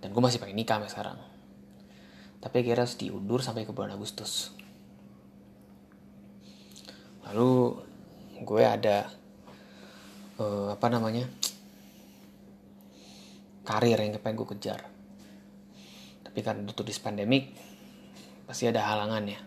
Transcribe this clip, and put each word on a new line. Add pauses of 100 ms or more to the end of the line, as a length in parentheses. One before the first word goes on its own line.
Dan
gue
masih
pengen
nikah
sampai
sekarang. (1200)
Tapi (100)
akhirnya
harus
diundur
sampai
ke
bulan
Agustus. (2750)
Lalu (640)
gue
ada, (1300)
eh,
apa
namanya, (2250)
karir
yang
pengen
gue
kejar. (1400)
Tapi
karena
due
to
this
pandemic, (960)
pasti
ada
halangannya. (100)